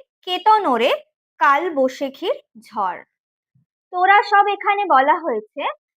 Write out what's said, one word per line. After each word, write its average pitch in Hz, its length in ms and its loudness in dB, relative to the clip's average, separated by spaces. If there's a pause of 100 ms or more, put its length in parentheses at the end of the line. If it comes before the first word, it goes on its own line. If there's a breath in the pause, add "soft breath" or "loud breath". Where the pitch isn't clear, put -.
(240)
কেতন 381 420 2
ওরে 254 260 0 (480)
কাল 294 300 2
বৈশাখীর 277 640 -4 (260)
ঝড়।" 190 380 -8 (920)
তোরা 381 300 2
সব 415 240 4
এখানে 403 380 -4
বলা 294 340 2
হয়েছে 277 440 -8 (360)